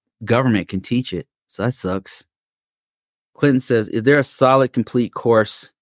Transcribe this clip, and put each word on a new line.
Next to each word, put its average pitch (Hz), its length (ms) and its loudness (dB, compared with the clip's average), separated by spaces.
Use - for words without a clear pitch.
government 117 460 0
can 95 100 -6
teach 123 320 -6
it. 85 160 -8
So - 160 -10
that 123 100 -2
sucks. - 500 -8
Clinton 135 260 2
says, 113 300 -2
"Is 113 140 -4
there 143 160 6
a 131 40 0
solid, 131 480 2
complete 120 420 -2
course - 560 0